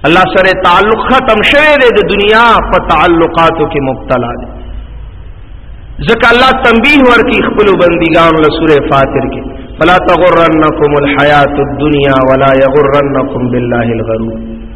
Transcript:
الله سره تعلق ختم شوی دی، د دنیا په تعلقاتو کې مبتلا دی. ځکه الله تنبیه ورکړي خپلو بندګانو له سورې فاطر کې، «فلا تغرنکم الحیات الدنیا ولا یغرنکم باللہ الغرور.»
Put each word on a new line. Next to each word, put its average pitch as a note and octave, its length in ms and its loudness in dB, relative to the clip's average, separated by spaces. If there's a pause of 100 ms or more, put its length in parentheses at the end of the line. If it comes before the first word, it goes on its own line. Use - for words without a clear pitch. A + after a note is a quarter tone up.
الله F3+ 180 2 (100)
سره F#3+ 160 2 (140)
تعلق G3 360 2 (100)
ختم A#3+ 280 2 (120)
شوی D4 320 4
دی، B3 140 4
د - 20 4 (140)
دنیا G#3+ 360 2 (220)
په F#3+ 60 0 (160)
تعلقاتو E3 800 2
کې D3 160 -4
مبتلا B2 520 -4
دی. - 80 -14 (1600)
ځکه A3+ 240 0
الله B3+ 180 4 (140)
تنبیه B3+ 440 4
ورکړي A3+ 300 2 (100)
خپلو G3+ 240 2 (100)
بندګانو E3 640 2
له D3+ 140 4
سورې D#3+ 200 2 (140)
فاطر C3+ 400 0
کې، - 100 -10 (360)
«فلا F3 200 2 (100)
تغرنکم D#3+ 800 2 (100)
الحیات C#3+ 540 0 (100)
الدنیا C#3 520 0 (120)
ولا C3+ 220 0 (100)
یغرنکم C3+ 840 0 (100)
باللہ A#2+ 440 -2
الغرور.» A2 440 -6 (360)